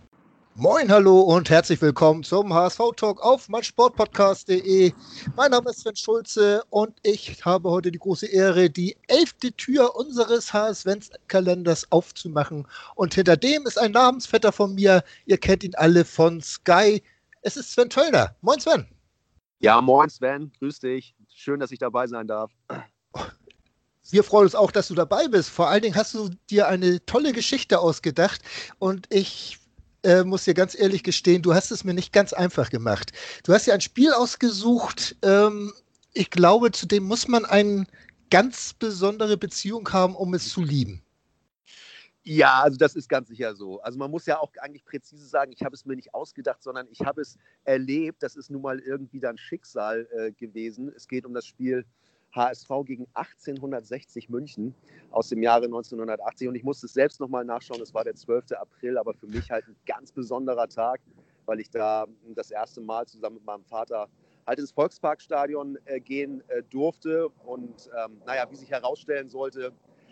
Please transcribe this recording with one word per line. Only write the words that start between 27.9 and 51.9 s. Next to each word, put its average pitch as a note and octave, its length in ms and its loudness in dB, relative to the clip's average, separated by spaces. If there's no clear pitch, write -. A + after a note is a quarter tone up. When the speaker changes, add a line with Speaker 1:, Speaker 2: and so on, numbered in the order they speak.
Speaker 1:
und F#3+ 300 -4
ich, - 500 -4
äh, F3+ 200 6
muss F#3 220 -2
dir F#3 80 2
ganz F3+ 260 0
ehrlich F#3+ 240 0
gestehen, F3+ 380 2
du E3+ 140 2
hast F#3 160 0
es - 120 -8
mir F#3 120 -4
nicht F3+ 180 -6
ganz G3+ 220 2
einfach F3+ 340 0
gemacht. - 440 -4
Du E3+ 100 6
hast G#3+ 120 2
dir B3 60 4
ein G3 80 2
Spiel C#4+ 320 2
ausgesucht, A#3 1120 -2
ähm, G3+ 500 4
ich - 180 -2
glaube, G3 420 4
zu - 140 -8
dem G3+ 180 0
muss G#3+ 220 -4
man A#3 200 0
eine G3+ 400 2
ganz A3+ 460 2
besondere G#3 640 -2
Beziehung G3+ 560 -8
haben, F#3 200 2
um F3+ 200 -4
es - 160 -6
zu F3+ 120 -4
lieben. B2+ 380 -2
Speaker 2:
Ja, C3+ 360 4
also C#3+ 160 0
das D3+ 180 2
ist D3 140 -12
ganz C3 180 -4
sicher A2+ 260 -10
so. G2 280 -14
Also A#2+ 160 -12
man C#3 120 -10
muss D#3+ 140 -12
ja D#3 140 -4
auch D3+ 200 -8
eigentlich C#3+ 280 -20
präzise D3 400 -18
sagen, C#3 260 -4
ich A#2 100 -18
habe C#3 120 -10
es C#3 100 -20
mir C3 100 -10
nicht C3 200 -16
ausgedacht, C3+ 480 -10
sondern B2+ 280 -14
ich - 120 -14
habe C#3 180 -8
es - 160 -14
erlebt. C#3 580 -4
Das C3+ 120 -10
ist C#3 160 -20
nun C#3 120 -12
mal C3+ 160 -8
irgendwie C3+ 420 -12
dann A#2+ 160 -8
Schicksal, A2+ 800 -10
äh, A2 160 -8
gewesen. A2+ 640 -14
Es - 100 -20
geht B2+ 200 -10
um B2 80 -16
das A#2+ 100 -10
Spiel B2+ 400 -6